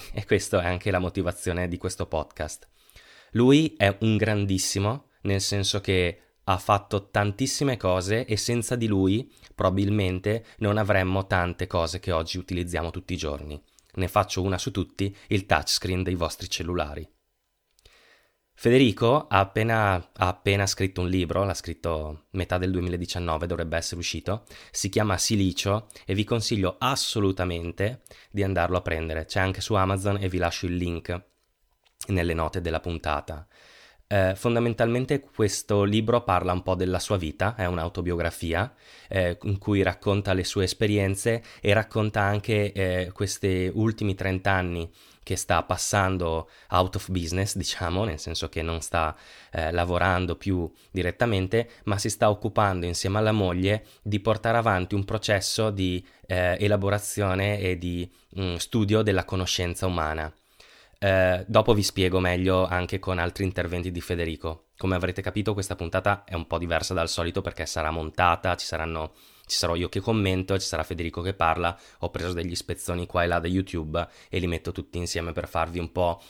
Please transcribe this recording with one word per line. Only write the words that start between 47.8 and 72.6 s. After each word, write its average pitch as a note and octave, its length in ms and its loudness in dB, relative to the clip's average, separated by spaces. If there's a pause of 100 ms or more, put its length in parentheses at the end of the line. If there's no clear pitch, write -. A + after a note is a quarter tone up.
nel D#2+ 160 -4
senso E2 300 -6
che E2 120 -6
non E2 200 -2
sta, D#2+ 340 -2 (340)
eh, E2 220 -2
lavorando F2 640 2
più F2+ 340 -2 (220)
direttamente, F#2+ 800 0 (160)
ma G#2 120 0
si A2 120 -4
sta G#2+ 200 2
occupando G2+ 560 0
insieme F#2+ 340 -2
alla G#2+ 120 4
moglie G2 540 2 (160)
di G#2 180 -2
portare A2+ 380 2
avanti G2+ 380 2
un G2 100 0
processo G#2+ 640 0
di, F#2 360 -2 (220)
eh, F2+ 320 2
elaborazione G2+ 1000 0
e F#2 180 0
di, F2 340 -4 (260)
mm, F2+ 180 -2
studio G#2+ 480 2
della F#2+ 200 2
conoscenza F2+ 640 -2
umana. D#2 480 -2 (720)
Eh, F#2 440 4
dopo A2 260 6
vi G#2 80 4
spiego F#2 380 2
meglio F#2 480 2
anche F2+ 320 -2
con F#2 180 -4
altri F2 260 -2
interventi F2+ 480 -2
di F2 100 -6
Federico. E2 640 -4 (100)
Come F#2 160 0
avrete F#2 300 -2
capito, G#2 320 -2
questa G2 200 -4
puntata F#2 500 0
è F2+ 100 -8
un E2+ 100 -4
po' E2+ 140 -2
diversa E2+ 340 -2
dal E2+ 160 0
solito E2+ 320 -2
perché E2+ 240 -6
sarà D#2 240 -4
montata, E2 640 0
ci - 120 -6
saranno, D#2+ 460 -6 (340)
ci - 100 -2
sarò E2+ 160 0
io E2+ 160 -2
che G2+ 100 -6
commento, F#2+ 600 0
ci - 80 -6
sarà D#2+ 160 -2
Federico E2+ 380 -6
che F#2+ 120 -2
parla. E2+ 420 0 (260)
Ho F#2 100 -4
preso E2+ 220 -4
degli E2+ 200 -4
spezzoni F2 540 -6